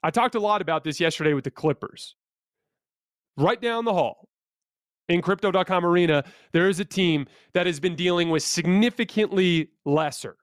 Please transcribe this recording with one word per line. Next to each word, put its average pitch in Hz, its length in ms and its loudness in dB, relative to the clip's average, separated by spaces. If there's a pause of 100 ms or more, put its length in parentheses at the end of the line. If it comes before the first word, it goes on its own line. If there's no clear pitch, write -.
I 160 80 0
talked 233 240 0
a 233 60 -2
lot 208 240 0
about 156 200 -2
this 156 160 -6
yesterday 156 340 0
with 135 100 -2
the 139 80 -6
Clippers. - 640 -6 (1200)
Right 185 240 2
down 233 240 -2
the 226 80 0
hall 143 340 -2 (800)
in 175 140 0
Crypto 196 280 -2
dot 185 160 2
com 180 200 0
Arena, 170 400 2 (260)
there 170 160 4
is 190 140 0
a 190 40 -4
team 160 400 0 (280)
that 180 120 0
has 165 140 -2
been 170 160 -2
dealing 175 340 0
with 156 140 0
significantly 190 1300 0 (160)
lesser 143 580 -2